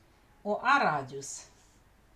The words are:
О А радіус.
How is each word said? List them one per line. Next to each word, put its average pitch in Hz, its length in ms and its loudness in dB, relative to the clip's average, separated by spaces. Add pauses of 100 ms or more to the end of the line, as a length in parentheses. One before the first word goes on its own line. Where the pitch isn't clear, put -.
(440)
О 202 180 -2
А 277 160 6
радіус. 151 680 -2 (680)